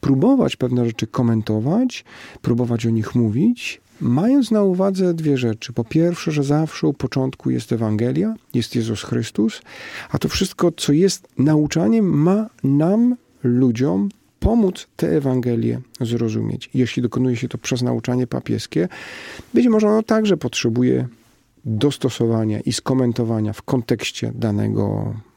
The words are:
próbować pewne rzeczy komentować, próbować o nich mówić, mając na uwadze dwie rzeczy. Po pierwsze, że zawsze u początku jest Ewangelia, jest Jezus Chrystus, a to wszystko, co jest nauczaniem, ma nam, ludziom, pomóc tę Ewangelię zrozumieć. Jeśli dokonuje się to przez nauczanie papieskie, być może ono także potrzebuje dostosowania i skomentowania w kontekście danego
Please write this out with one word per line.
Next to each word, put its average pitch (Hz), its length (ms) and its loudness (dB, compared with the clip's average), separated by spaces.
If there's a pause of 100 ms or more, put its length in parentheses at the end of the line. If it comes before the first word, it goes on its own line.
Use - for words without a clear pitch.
próbować 185 560 2
pewne 123 300 0
rzeczy 113 200 -4
komentować, 120 960 0 (380)
próbować 117 440 0
o 113 40 2
nich 113 240 -2
mówić, 127 680 0 (200)
mając 214 500 2
na 214 120 2
uwadze 185 520 2
dwie 156 240 0
rzeczy. 120 340 -4
Po 120 120 -2
pierwsze, 165 480 0
że 147 100 0
zawsze 151 440 0
u 151 60 2
początku 131 580 -4
jest 123 220 -2
Ewangelia, 120 600 0 (200)
jest 120 200 -2
Jezus 113 280 -2
Chrystus, 120 600 -2 (480)
a - 80 -2
to - 100 -2
wszystko, - 440 0
co - 200 -2
jest 180 360 2 (100)
nauczaniem, 160 680 2
ma 180 440 2 (160)
nam, 190 520 4 (260)
ludziom, 131 680 2 (320)
pomóc 202 460 2 (100)
tę 165 200 0
Ewangelię 123 640 0 (200)
zrozumieć. 113 720 -2
Jeśli 127 280 0
dokonuje 123 340 0
się 117 120 -6
to 123 100 -10
przez 123 240 -4
nauczanie 123 440 -2
papieskie, 127 640 -4 (680)
być 240 140 4
może 214 200 4
ono 214 140 2
także 220 340 2
potrzebuje 127 720 0 (560)
dostosowania 113 960 0
i - 120 -4
skomentowania 117 800 0
w - 100 -12
kontekście 117 720 -4
danego 107 800 -2 (220)